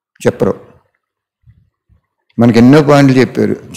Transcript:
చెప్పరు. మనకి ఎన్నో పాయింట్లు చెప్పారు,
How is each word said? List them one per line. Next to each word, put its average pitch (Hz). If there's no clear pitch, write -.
చెప్పరు. 104
మనకి 117
ఎన్నో 135
పాయింట్లు 139
చెప్పారు, 113